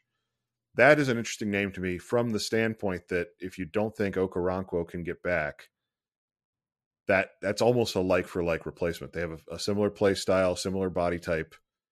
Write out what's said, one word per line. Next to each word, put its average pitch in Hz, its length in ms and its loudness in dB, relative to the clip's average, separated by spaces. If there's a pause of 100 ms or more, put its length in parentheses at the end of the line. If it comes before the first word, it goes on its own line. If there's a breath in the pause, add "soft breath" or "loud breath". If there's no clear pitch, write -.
(760)
that 143 240 8
is 135 100 2
an 117 80 0
interesting 110 340 -4
name 101 220 0
to 90 80 -8
me 90 160 -2
from 120 340 -2
the 104 80 -2
standpoint 110 720 -2
that 87 180 0 (120)
if 92 180 -10
you 92 80 -6
don't 107 300 -2
think 98 200 -2
Okoronkwo 92 720 -2
can 87 160 -10
get 82 200 -8
back, 80 440 -2 (1400)
that, 95 240 2 (100)
that's 104 200 -2
almost 117 340 4
a 98 40 2
like-for-like 90 640 0
replacement. 82 460 -6
They 82 80 -8
have 80 300 -8
a, 76 60 -8
a - 40 -12
similar 104 300 0
play 101 260 2
style, 92 400 2
similar 95 340 -4
body 87 300 -2
type. 80 360 -4 (360)